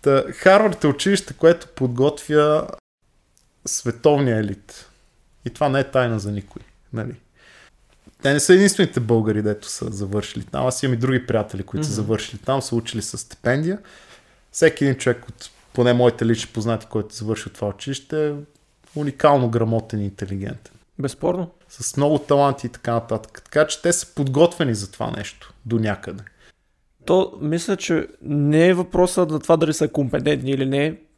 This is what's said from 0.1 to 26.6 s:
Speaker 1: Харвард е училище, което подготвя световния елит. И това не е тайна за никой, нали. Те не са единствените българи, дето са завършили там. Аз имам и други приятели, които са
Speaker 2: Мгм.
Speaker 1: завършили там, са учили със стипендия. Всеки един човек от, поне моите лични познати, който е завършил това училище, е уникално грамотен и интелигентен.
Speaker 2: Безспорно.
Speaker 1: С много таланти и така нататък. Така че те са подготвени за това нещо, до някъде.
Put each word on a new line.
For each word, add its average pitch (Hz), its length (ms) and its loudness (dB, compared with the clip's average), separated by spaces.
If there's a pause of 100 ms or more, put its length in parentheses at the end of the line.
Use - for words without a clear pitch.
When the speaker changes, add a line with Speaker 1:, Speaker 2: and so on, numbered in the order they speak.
Speaker 1:
Харвард 196 540 4
е 151 40 4
училище, 190 460 0
което 170 340 4
подготвя 147 1000 0 (960)
световния 123 720 0
елит. - 520 -8 (560)
И 127 40 -8
това 143 200 -2
не 135 100 0
е 135 40 0
тайна 120 360 0
за 101 120 -6
никой, - 300 -10 (320)
нали. 120 220 -8 (1040)
Те 139 120 2
не 147 60 2
са 180 140 6
единствените 190 460 4
българи, 110 420 2
дето 104 280 -4
са - 180 -10
завършили 104 560 -6
там. 131 240 -4
Аз - 160 -4
имам 131 100 0
и 120 40 -2
други 127 280 -2
приятели, 104 380 -4
които 151 220 -6
са 139 60 -4
Speaker 2:
Мгм. 101 60 -4
Speaker 1:
завършили 107 400 -4
там, 135 240 -2
са - 140 -6
учили 113 260 -4
със - 200 -10
стипендия. 160 580 -4 (720)
Всеки 160 320 2
един 139 140 2
човек - 300 -2
от, - 220 -20 (240)
поне 123 200 4
моите 123 320 4
лични 113 240 0
познати, 110 360 -4
който 107 220 -4
е - 80 -18
завършил 107 360 -6
това - 160 -6
училище, 139 600 -6
е 147 60 -4 (640)
уникално 143 540 2
грамотен 113 520 -2
и 101 40 -4
интелигентен. 98 680 -10 (260)
Speaker 2:
Безспорно. 170 500 -4 (200)
Speaker 1:
С - 280 -8
много 143 220 2
таланти 139 480 0
и - 20 -6
така - 240 -6
нататък. 113 500 -6
Така 151 240 2
че - 140 -10
те 170 120 2
са - 140 -4
подготвени 143 680 2
за 104 160 -8
това - 200 -6
нещо, - 420 -12 (120)
до 113 140 -2
някъде. 104 440 -6 (840)